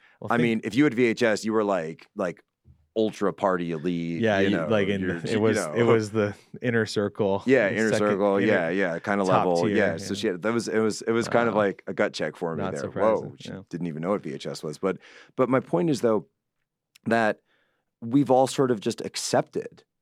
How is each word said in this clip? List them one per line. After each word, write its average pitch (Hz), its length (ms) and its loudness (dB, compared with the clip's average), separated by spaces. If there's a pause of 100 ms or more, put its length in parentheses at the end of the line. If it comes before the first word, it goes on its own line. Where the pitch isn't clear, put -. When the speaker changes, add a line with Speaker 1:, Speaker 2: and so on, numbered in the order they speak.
(200)
Speaker 1:
Well, - 100 -12
Speaker 2:
I 117 60 2
Speaker 1:
think 120 60 2
Speaker 2:
mean, 113 220 0
if 101 100 -6
you 139 100 4
had 143 80 2
V 117 140 2
H 113 160 0
S, 107 240 2
you 110 80 -2
were, 110 100 2
like, 85 500 -4
like, 92 280 -6 (520)
ultra 104 380 0
party 90 400 0
elite, 85 480 -4
Speaker 1:
Yeah, 107 200 2
Speaker 2:
you 98 100 2
Speaker 1:
you, 95 80 0
Speaker 2:
know, 80 100 -4
Speaker 1:
like, 104 200 2
in, 98 120 -2
Speaker 2:
you're, 90 160 -4
Speaker 1:
it 85 140 -6
Speaker 2:
you 107 100 0
Speaker 1:
was, 110 160 2
Speaker 2:
know. 85 180 -2
Speaker 1:
it 117 80 2
was 113 280 2
the 104 240 0 (260)
inner 117 240 0
circle. 101 600 -2
Speaker 2:
Yeah, 120 240 4
Speaker 1:
The 82 60 -2
Speaker 2:
inner 110 140 2
Speaker 1:
second 104 160 2
Speaker 2:
circle. 101 300 2
Speaker 1:
inner 101 100 2
Speaker 2:
Yeah, 95 220 2
yeah, 87 300 0
kind 101 200 -2
of 95 100 0
Speaker 1:
top 95 180 4
Speaker 2:
level. 87 180 2
Speaker 1:
tier, 104 100 0
Speaker 2:
Yeah. 95 220 2
So 98 160 -6
Speaker 1:
yeah. 95 80 -6
Speaker 2:
she 110 60 -2
had, 90 160 -2
that 110 100 0
was, 107 160 -2
it 107 100 0
was, 110 220 0
it - 120 -4
was 117 140 0
kind 117 220 2
of 104 60 -2
Speaker 1:
Wow. 107 80 2
Speaker 2:
like 98 240 0
a 98 80 -6
gut 104 180 0
check 78 240 -6
for 82 180 -4
me 101 80 -4
Speaker 1:
Not 92 120 -6
Speaker 2:
there. 69 80 -8
Speaker 1:
surprising, 95 480 0
Speaker 2:
Whoa, - 100 -18
she - 80 -16
Speaker 1:
yeah. 95 120 -12 (100)
Speaker 2:
didn't 87 160 -6
even 78 160 -8
know 90 80 -2
what 101 120 -2
V 69 120 -10
H - 120 -12
S 73 160 -10
was. 78 140 -8
But, 95 220 -2 (380)
but 127 120 2
my 131 120 4
point 170 280 -2
is, 123 140 0
though, 110 240 2 (800)
that 110 340 0 (600)
we've 131 300 2
all 131 160 6
sort 131 240 0
of 110 100 0
just 113 200 -4
accepted - 840 -4 (180)